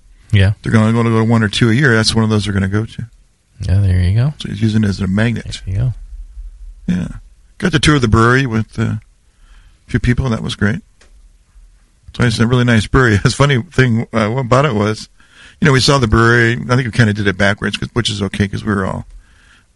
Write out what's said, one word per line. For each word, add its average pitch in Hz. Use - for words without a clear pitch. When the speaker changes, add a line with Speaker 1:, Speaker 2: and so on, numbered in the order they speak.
Speaker 1:
Yeah. 98
Speaker 2:
They're 120
gonna, 110
gonna 117
go 113
to 113
one 113
or 107
two 117
a 110
year. 127
That's 110
one 113
of 110
those 107
they're 101
gonna 98
go 107
to. -
Speaker 1:
Yeah, 95
there 92
you 90
go. 127
Speaker 2:
So -
he's 101
using 110
it 104
as 95
a 98
magnet. 107
Speaker 1:
There 95
you 98
go. 123
Speaker 2:
Yeah. 180
Got 185
to 156
tour 151
the 123
brewery 117
with, 110
uh, 117
a 107
few 123
people, 120
and 123
that 113
was -
great. 110
So -
it's 117
a 113
really 123
nice 117
brewery. 120
<laughs> -
The 127
funny 139
thing, 117
uh, 110
about 127
it 135
was, 104
you -
know, 151
we 131
saw 143
the 123
brewery. 117
I 123
think 131
we 113
kinda 107
did 104
it 95
backwards, 101
'cause, -
which -
is 101
okay 98
'cause 104
we 104
were 98
all, 95